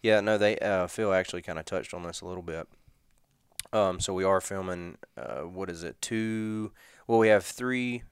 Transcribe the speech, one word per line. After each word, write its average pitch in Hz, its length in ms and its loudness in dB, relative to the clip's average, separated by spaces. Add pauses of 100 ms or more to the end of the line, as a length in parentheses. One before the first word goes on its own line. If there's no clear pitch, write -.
yeah, 107 180 6
no, 107 180 2
they, 104 200 4
uh, 95 300 2
Phil 107 260 0
actually 90 280 0
kinda 80 200 -8
touched - 320 -6
on 87 80 -10
this 85 180 -10
a 90 60 -14
little 90 160 -10
bit. 82 260 -10 (1040)
Um, 95 280 2
so 98 120 -4
we 92 120 0
are 95 160 6
filming, 92 580 -6 (180)
uh, - 260 -8
what 92 280 -8
is 85 120 -10
it, 82 200 -10
two, 110 720 -4 (340)
well, 117 120 6
we 110 100 8
have 104 160 8
three 123 680 -4